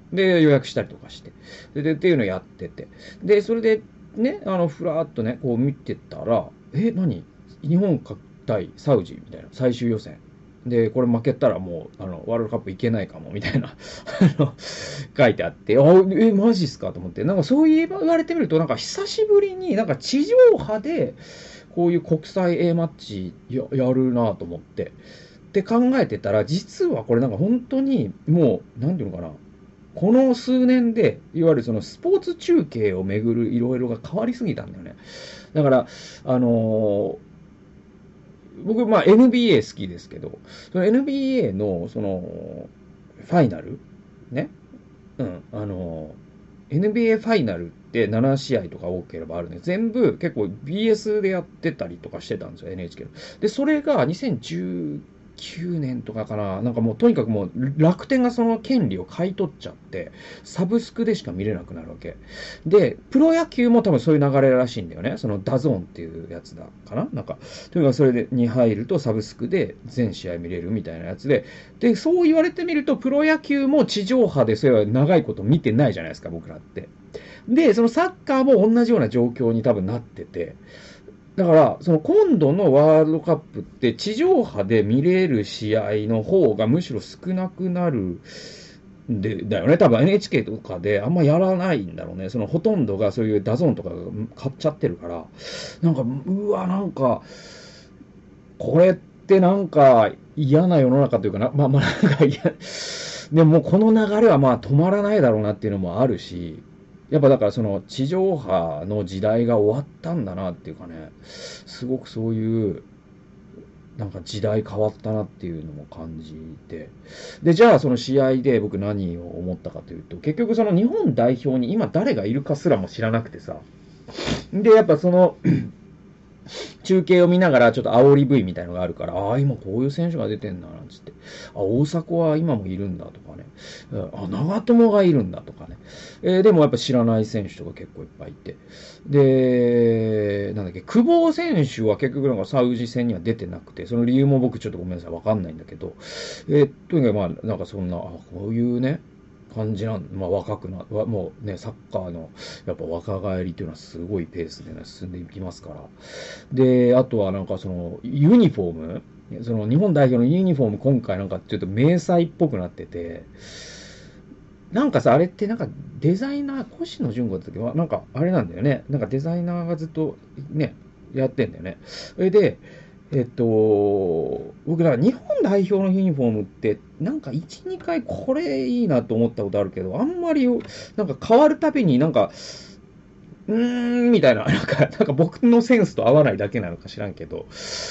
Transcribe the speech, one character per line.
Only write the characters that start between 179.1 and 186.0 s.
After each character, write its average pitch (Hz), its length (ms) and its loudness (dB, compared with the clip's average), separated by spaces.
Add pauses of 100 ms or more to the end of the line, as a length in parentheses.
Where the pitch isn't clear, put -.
思 117 140 2
っ - 20 -8
た 107 120 -6
こ 101 60 -4
と 98 100 0
あ 101 40 0
る 92 80 -4
け 95 100 -8
ど、 92 180 -6
あ 220 40 -2
ん 349 180 -4
ま 339 100 -2
り 294 120 2
よ-、 247 160 0 (360)
な 214 100 -2
ん - 20 -4
か 143 100 -6 (100)
変 233 120 6
わ 302 100 8
る 311 80 0
た 311 140 0
び 285 140 0
に 139 120 4
な 135 80 4
ん 165 80 0
か、 98 180 2 (1200)
「う - 20 -4
ー 240 580 0
ん」 - 40 6
み 208 80 4
た 135 80 8
い 120 60 6
な、 - 100 -4
<laughs> - 0 -
な - 160 2
ん - 20 -6
か、 139 180 0
な 147 40 4
ん - 60 -2
か 214 220 0
僕 165 340 0
の 233 160 6
セ 240 140 4
ン 202 100 2
ス - 80 -14
と 110 120 0